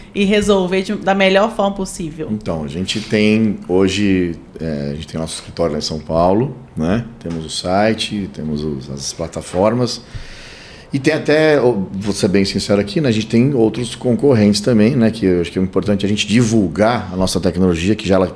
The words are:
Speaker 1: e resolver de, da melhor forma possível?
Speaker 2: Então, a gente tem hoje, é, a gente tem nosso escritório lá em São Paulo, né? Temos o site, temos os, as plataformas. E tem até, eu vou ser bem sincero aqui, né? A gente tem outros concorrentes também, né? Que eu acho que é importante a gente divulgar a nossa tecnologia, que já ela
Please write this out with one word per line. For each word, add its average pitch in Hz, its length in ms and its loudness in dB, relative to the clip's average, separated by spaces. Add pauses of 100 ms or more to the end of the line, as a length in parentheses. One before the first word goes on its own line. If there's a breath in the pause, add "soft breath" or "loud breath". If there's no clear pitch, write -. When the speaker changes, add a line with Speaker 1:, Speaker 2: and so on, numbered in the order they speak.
(140 loud breath)
Speaker 1:
e 202 120 0
resolver 190 580 2
de, 208 100 -6
da 190 220 0
melhor 196 400 4
forma 202 200 0
possível? 170 540 -8
Speaker 2:
Então, 92 340 -4
a 73 40 -6
gente 92 340 -6
tem 107 560 2 (100)
hoje, 92 680 2 (260)
é, 73 300 -6
a - 20 -6
gente 78 140 -10
tem 82 120 -8
nosso 80 140 -6
escritório - 380 -4
lá 76 80 -4
em - 20 -6
São 80 160 -6
Paulo, 90 580 0 (200)
né? 90 280 -2 (140)
Temos 82 260 -8
o 78 60 -12
site, 101 840 -2
temos 76 320 -6
os, 69 280 -6
as 69 200 -10
plataformas. 101 920 -2 (920 loud breath)
E 139 60 -2
tem 151 160 2
até, 151 420 2
eu 113 340 2
vou 98 220 -4
ser 104 140 0
bem 98 180 4
sincero 101 340 0
aqui, 104 220 -2
né? 139 80 2
A - 20 4
gente 107 140 0
tem 127 300 2
outros 113 400 0
concorrentes 110 680 4
também, 117 340 4
né? 113 140 4
Que 101 160 -2
eu 90 160 4
acho 82 100 -4
que - 60 -6
é 92 60 2
importante 95 420 0
a 98 40 0
gente 104 180 -2
divulgar 107 840 2
a 90 60 -8
nossa 92 220 0
tecnologia, 90 560 2
que - 120 -8
já 95 80 4
ela 92 200 2